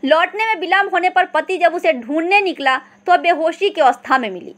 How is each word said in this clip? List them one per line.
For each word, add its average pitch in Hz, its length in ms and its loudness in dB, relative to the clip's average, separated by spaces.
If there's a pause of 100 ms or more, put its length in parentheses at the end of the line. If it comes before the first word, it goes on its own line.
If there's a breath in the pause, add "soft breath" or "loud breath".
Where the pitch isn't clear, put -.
लौटने 359 420 0
में 440 140 -2
विलंब 370 320 0
होने 359 160 0
पर 370 160 0
पति 320 320 -4
जब 330 180 2
उसे 349 180 0
ढूंढने 320 480 -2
निकला 277 360 -2
तो - 400 -2
बेहोशी 330 520 0
की 330 120 -2
अवस्था - 360 2
में 233 120 -2
मिली। 180 280 -14